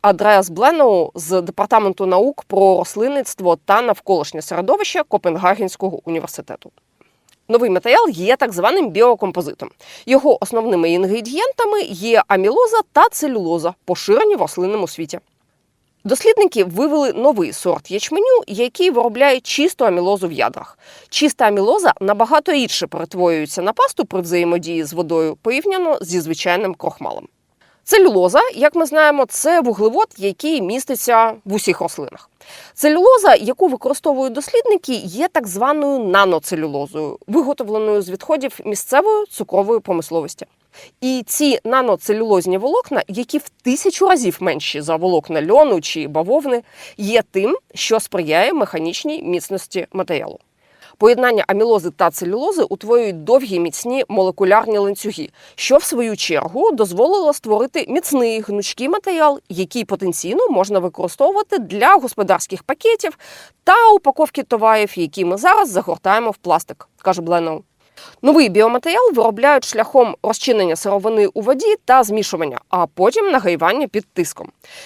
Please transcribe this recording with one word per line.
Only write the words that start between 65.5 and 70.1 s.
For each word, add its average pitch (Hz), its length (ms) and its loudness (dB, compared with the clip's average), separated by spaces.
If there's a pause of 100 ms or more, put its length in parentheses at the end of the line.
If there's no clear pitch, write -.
загортаємо 202 640 -2
в - 60 -8
пластик, - 520 -4 (120)
каже 180 200 0
Бленоу. 165 400 -2 (600)
Новий 285 280 6
біоматеріал 247 640 2
виробляють 233 520 2
шляхом 233 580 2